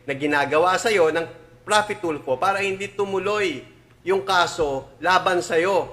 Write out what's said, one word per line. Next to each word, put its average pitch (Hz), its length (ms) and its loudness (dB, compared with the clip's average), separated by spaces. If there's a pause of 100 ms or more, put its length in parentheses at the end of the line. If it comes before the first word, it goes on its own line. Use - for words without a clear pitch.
na 139 80 -4
ginagawa 147 640 2
sa'yo 180 320 2
ng 165 140 -2 (420)
Rafi 208 320 0
Tulfo 139 400 -4
para 196 240 0
hindi 196 240 -4
tumuloy 196 720 -4 (400)
yung 190 240 -2
kaso 165 800 0
laban 180 400 2
sa'yo. 180 320 0 (160)